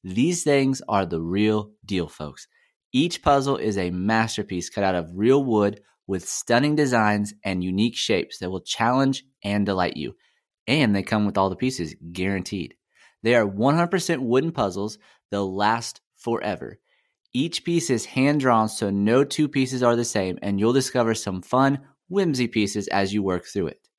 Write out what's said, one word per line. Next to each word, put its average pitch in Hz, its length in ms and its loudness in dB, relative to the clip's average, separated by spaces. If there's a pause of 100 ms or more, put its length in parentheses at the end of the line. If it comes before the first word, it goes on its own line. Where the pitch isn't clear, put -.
These 127 400 0
things 135 460 2
are 98 160 0
the 82 160 -4
real 104 500 0 (140)
deal, 87 240 -2
folks. - 380 -16 (440)
Each 165 300 0
puzzle 139 360 2
is 101 200 -2
a 87 140 -2
masterpiece 101 760 -2
cut 101 140 -4
out 95 120 2
of 85 180 -4
real 127 300 4
wood 104 380 2 (260)
with 95 200 -4
stunning 143 480 0
designs 107 680 2
and 92 200 -2
unique 101 320 0
shapes - 440 -2
that 90 100 -6
will 92 120 -6
challenge 131 600 0 (200)
and 101 220 0
delight 92 300 0
you. 71 200 -8 (500)
And 123 300 2
they 98 80 0
come 104 220 0
with 101 120 0
all 95 140 2
the 90 40 -4
pieces, 127 400 -4 (160)
guaranteed. 92 640 -4 (460)
They 117 140 4
are 113 100 4
one 107 300 2
hundred 175 160 0
percent 165 320 0
wooden 131 280 0
puzzles. 104 460 -4 (320)
They'll 98 260 -4
last 110 460 -2 (140)
forever. - 640 -6 (520)
Each 131 320 -4
piece 170 280 0
is 113 140 0
hand-drawn, 131 640 2
so 104 200 -4
no 107 340 4
two 143 240 0
pieces 131 360 -2
are 117 120 6
the 120 80 0
same, 92 380 -2
and 101 180 -2
you'll 113 140 4
discover 123 400 2
some 92 300 -6
fun, 135 380 2 (260)
whimsy 160 400 0
pieces 104 400 0
as 98 260 0
you 104 80 2
work 90 240 0
through 90 220 -4
it. - 200 -12 (120)